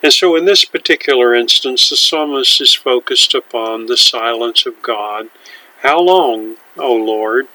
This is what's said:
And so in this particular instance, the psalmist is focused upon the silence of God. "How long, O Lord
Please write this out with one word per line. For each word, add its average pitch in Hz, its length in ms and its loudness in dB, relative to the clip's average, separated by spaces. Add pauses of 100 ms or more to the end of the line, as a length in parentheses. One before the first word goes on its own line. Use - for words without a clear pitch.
And 202 100 4
so 170 240 2
in 165 80 0
this 196 220 4
particular 123 680 0
instance, 120 540 0
the 143 80 -4
psalmist 147 640 0
is 131 140 2
focused 127 600 0
upon 113 520 -6
the 120 100 -2
silence 117 680 -2
of 120 160 -12
God. 107 480 -6 (500)
"How 147 180 2
long, 131 580 2 (200)
O 127 180 -2
Lord 110 600 -2